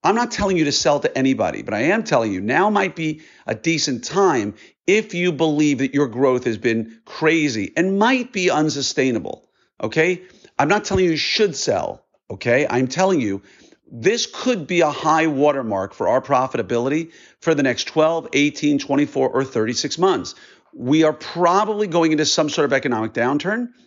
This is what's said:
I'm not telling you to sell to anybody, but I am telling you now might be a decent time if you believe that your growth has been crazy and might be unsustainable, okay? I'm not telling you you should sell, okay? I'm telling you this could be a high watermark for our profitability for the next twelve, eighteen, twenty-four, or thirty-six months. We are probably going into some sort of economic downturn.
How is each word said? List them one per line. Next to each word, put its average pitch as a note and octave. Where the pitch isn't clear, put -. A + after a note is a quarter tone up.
I'm F#3+
not A#3
telling G3
you D#3
to C#3+
sell D3
to -
anybody, A2
but G#2
I G#2
am G3
telling A2+
you F#2
now C#3+
might G3
be D#3
a C3+
decent D3
time C#3
if G#3+
you F3
believe D3
that C3+
your C#3+
growth B2
has A2+
been A2+
crazy D3
and F#3+
might B3
be F#3
unsustainable, C#3
okay? E3
I'm C#3+
not D#3+
telling F#3+
you F3
you D#3
should F#3+
sell, E2+
okay? A#2+
I'm B2+
telling F3+
you G2
this F3+
could G#3
be F3
a D#3
high D#3+
watermark C3
for -
our A#2+
profitability C3
for E3
the C#3+
next B2+
twelve, D#3+
eighteen, C#3+
twenty-four, C#3
or C3+
thirty-six A#2+
months. E3+
We D3+
are D#3
probably G3+
going E3
into D3+
some D3+
sort D3+
of C3
economic B2
downturn. E3